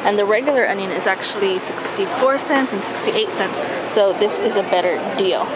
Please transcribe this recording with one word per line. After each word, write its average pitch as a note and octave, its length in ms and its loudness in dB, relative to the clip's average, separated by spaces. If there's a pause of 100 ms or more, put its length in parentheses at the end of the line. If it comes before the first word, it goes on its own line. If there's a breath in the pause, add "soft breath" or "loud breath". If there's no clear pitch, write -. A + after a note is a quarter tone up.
and G3+ 160 2
the G3+ 60 4
regular B3 420 2
onion G3 240 -2
is F#3 160 -2
actually F#3+ 520 0
sixty-four G3+ 800 0
cents C4+ 340 0
and G3 100 -4
sixty-eight - 540 -2
cents. - 240 -2 (320 loud breath)
So G3+ 200 4
this - 260 0
is G#3+ 180 0
a G3 60 0
better F3+ 360 0 (160)
deal. F3+ 400 0